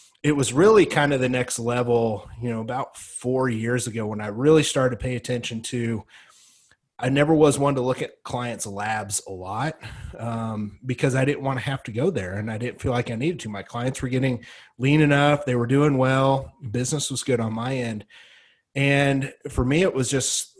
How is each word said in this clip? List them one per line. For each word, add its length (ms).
It 100
was 220
really 320
kind 260
of 80
the 80
next 300
level, 720
you 80
know, 120
about 360
four 540
years 360
ago 200
when 160
I 60
really 340
started 360
to 40
pay 140
attention 460
to, 420
I 100
never 260
was 240
one 160
to 60
look 200
at 220
clients' 440
labs 600
a 60
lot, 460
um, 680
because 280
I 100
didn't 180
wanna 180
have 240
to 80
go 180
there 240
and 160
I 60
didn't 240
feel 120
like 180
I 60
needed 240
to. 100
My 120
clients 380
were 80
getting 360
lean 220
enough. 440
They 120
were 100
doing 320
well. 540
Business 400
was 120
good 180
on 120
my 240
end. 300
And 580
for 160
me, 180
it 100
was 180
just 500